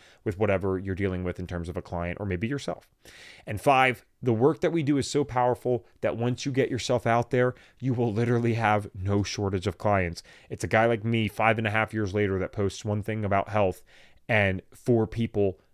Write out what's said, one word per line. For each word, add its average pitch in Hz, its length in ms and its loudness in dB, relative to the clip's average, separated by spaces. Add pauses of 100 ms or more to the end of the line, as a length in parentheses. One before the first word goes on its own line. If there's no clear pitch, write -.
(240)
with 95 160 -4
whatever 98 400 0
you're 95 160 -6
dealing 92 280 -2
with 90 160 -4
in 90 60 -8
terms 85 240 -8
of 87 80 -6
a 87 40 -8
client 87 380 -6
or 104 60 -8
maybe 95 220 -4
yourself. 135 400 -8 (580)
And 104 160 -8
five, 131 420 4 (180)
the 120 120 2
work 135 280 2
that 160 100 2
we 170 100 0
do 143 160 2
is 127 100 -2
so 143 160 0
powerful 123 640 0 (160)
that 95 160 -2
once 120 280 -2
you 143 60 -4
get 127 200 0
yourself 123 340 -2
out 120 240 2
there, 123 240 2 (260)
you 135 140 -2
will 120 180 0
literally 117 440 0
have 107 400 2
no 101 260 0
shortage 98 460 -2
of 92 100 -4
clients. 95 460 0 (260)
It's - 140 -12
a - 40 -2
guy 113 200 4
like 113 160 0
me, 113 240 2
five 110 320 2
and 110 80 -2
a 101 40 -4
half 110 220 -2
years 104 220 -2
later, 98 240 0
that 92 120 -4
posts 101 320 -4
one 104 200 -2
thing 110 200 -6
about 98 260 0
health, 101 340 0 (440)
and 98 360 2 (100)
four 113 320 2
people 104 540 -2 (140)